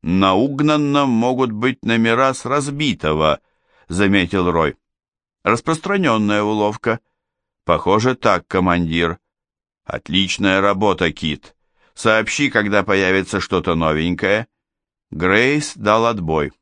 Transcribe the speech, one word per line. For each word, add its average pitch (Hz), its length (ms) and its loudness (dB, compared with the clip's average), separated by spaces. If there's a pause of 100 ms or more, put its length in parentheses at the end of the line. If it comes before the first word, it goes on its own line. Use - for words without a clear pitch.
«На 95 320 2
угнанном 143 720 0
могут 123 420 0
быть 120 320 -4
номера 117 500 2
с - 120 -10
разбитого», 123 960 -2 (480)
заметил 92 600 0
Рой. 80 260 0 (640)
«Распространённая 120 1000 0
уловка». 107 560 -2 (680)
«Похоже, 107 500 0
так, 95 320 0
командир». 87 720 0 (640)
«Отличная 95 760 -2
работа, 98 500 0
Кит. - 440 -8 (380)
Сообщи, 110 560 0
когда 104 340 0
появится 95 580 0
что-то 90 340 -2
новенькое». 82 720 0 (640)
Грейс 117 640 0
дал 110 300 2
отбой. 80 560 -2